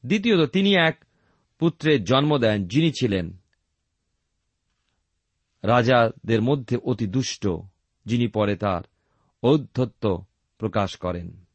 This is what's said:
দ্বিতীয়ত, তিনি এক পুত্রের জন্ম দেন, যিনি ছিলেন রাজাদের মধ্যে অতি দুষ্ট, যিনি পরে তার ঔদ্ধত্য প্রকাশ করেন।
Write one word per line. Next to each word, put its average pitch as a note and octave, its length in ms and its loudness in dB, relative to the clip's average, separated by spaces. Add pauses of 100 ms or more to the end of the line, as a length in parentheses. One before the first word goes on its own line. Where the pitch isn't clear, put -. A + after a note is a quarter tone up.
দ্বিতীয়ত, G3 440 2
তিনি G3 240 2
এক E3 300 0 (540)
পুত্রের D3+ 460 0
জন্ম C#3 340 2
দেন, G#2+ 280 0
যিনি D3 320 2
ছিলেন F#2 380 -2 (2250)
রাজাদের A2+ 800 2
মধ্যে B2 340 -2
অতি A#2 300 -4
দুষ্ট, G#2+ 420 -4 (580)
যিনি A#2+ 200 0
পরে G#2 300 -2
তার F#2+ 260 -4 (600)
ঔদ্ধত্য A#2+ 840 -2 (340)
প্রকাশ G2+ 380 -4
করেন। F2 580 -10